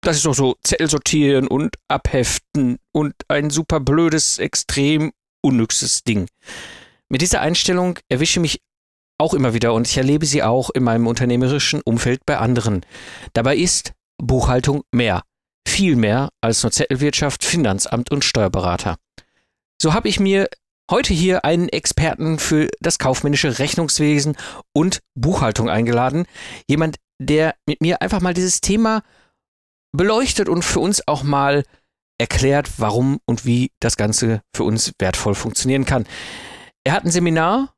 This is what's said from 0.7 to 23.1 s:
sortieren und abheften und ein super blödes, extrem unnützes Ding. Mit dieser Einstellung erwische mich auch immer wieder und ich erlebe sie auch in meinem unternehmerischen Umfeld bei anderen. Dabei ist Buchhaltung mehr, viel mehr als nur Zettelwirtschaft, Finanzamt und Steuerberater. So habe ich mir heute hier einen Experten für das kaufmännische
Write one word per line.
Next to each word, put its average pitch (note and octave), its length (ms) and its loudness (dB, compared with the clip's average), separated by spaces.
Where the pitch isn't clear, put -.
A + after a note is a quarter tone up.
sortieren C#3 580 2
und - 280 -2
abheften C3 880 -2
und D3+ 220 -2
ein D3 200 0
super D#3 320 -2
blödes, D3+ 560 2
extrem D3+ 760 -2
unnützes - 600 0
Ding. G#2 240 -2
Mit C3+ 140 -2
dieser - 180 0
Einstellung F3+ 580 0
erwische C#3 280 0
mich E3 220 -2
auch D#3+ 140 0
immer C3 220 2
wieder A#2 180 2
und A#2 160 0
ich - 80 -2
erlebe C#3+ 300 2
sie C#3 160 0
auch B2 260 0
in B2+ 160 -2
meinem A#2 220 2
unternehmerischen B2+ 800 0
Umfeld A#2+ 400 0
bei D3 100 0
anderen. A2+ 480 0
Dabei B2+ 240 2
ist - 360 0
Buchhaltung B2+ 600 2
mehr, G#2+ 300 2
viel F3 300 2
mehr A#2+ 320 2
als A2+ 200 0
nur A#2+ 80 0
Zettelwirtschaft, C#3+ 720 0
Finanzamt A#2 680 -2
und C#3+ 160 0
Steuerberater. F2+ 720 0
So D#3 140 2
habe G#3+ 160 0
ich G3 100 -2
mir G3 300 2
heute G#3 240 2
hier F3+ 320 2
einen E3+ 240 2
Experten D#3+ 680 -2
für D#3 300 0
das - 200 -2
kaufmännische C#3 600 0